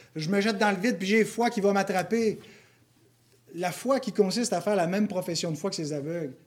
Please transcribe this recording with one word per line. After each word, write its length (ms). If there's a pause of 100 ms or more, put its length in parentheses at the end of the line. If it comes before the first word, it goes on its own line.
(140)
je 140
me 140
jette 160
dans 120
le 60
vide 220
puis 80
j'ai 180
foi 240
qui 140
va 100
m'attraper. 680 (1160)
La 180
foi 260
qui 140
consiste 400
à 80
faire 160
la 100
même 220
profession 420
de 60
foi 140
que 60
ces 180
aveugles. 400 (120)